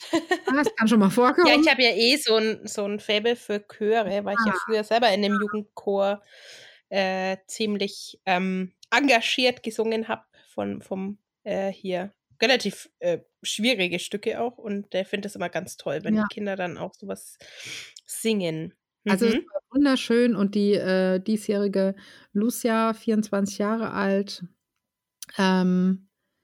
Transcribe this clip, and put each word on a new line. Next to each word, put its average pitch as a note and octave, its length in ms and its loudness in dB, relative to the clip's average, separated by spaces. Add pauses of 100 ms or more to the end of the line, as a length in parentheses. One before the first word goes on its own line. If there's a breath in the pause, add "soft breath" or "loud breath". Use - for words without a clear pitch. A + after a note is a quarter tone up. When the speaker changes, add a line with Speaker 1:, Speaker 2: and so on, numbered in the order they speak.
(120)
Speaker 1:
<laughs> E4 360 -2
Speaker 2:
Ah, C4 80 0
das D4 200 2
kann A3+ 120 2
schon A3 120 6
mal G3 100 6
vorkommen. B3+ 380 6
Speaker 1:
Ja, A#3+ 120 8
ich D#4 100 6
hab C4 100 4
ja A#3+ 140 6
eh A#3 240 4
so A3 180 0
ein, A3 320 0
so G#3 180 -6
ein G3+ 140 -6
Faible G#3+ 360 0
für G#3 320 -6
Chöre, G#3 580 -2
weil G3 140 -4
ich A3+ 80 2
ja G3 60 2
Speaker 2:
Ah. F#3 120 -2
Speaker 1:
früher A3 180 -2
selber A#3 300 2
in G#3 80 0
dem G3+ 180 2
Jugendchor, G#3 840 -4 (680 loud breath)
äh, F#3+ 480 -2 (100)
ziemlich, G3+ 800 -6
ähm, F#3 460 -2 (180)
engagiert B3 720 2
gesungen A3 440 -4
hab - 200 -8 (220 soft breath)
von, G2+ 320 -6
vom, G3 380 -8 (240)
äh, G3 280 -4
hier. F#3+ 420 -6 (280)
Relativ, A#3 480 0 (100)
äh, E3+ 200 -2 (240)
schwierige F#3+ 560 0
Stücke G#3 420 -6
auch A#3+ 160 -6
und, G3+ 380 -8
äh, F#3 100 -2
find G3+ 180 -6
das G3+ 120 -12
immer F3+ 140 -6
ganz - 280 -8
toll, D3+ 260 -6
wenn G#3+ 120 0
Speaker 2:
Ja. G#3+ 140 2
Speaker 1:
die - 40 -14
Kinder G#3 240 -6
dann F3 200 -6
auch F#3+ 180 -10
sowas - 420 -14 (680 loud breath)
singen. F3 680 -4 (340)
Speaker 2:
Also G#3 200 2
es A3 80 4
Speaker 1:
Mhm. F4 180 -2
Speaker 2:
war D4 80 -8 (100)
wunderschön B3 640 2
und G3+ 200 0
die, G#3 180 4
äh, F#3 460 2
diesjährige G3+ 760 0 (380 loud breath)
Lucia, A3+ 600 0
vierundzwanzig G#3+ 640 -2
Jahre A3 320 -2
alt. G3 520 -2 (920)
Ähm, F#3 720 2 (340)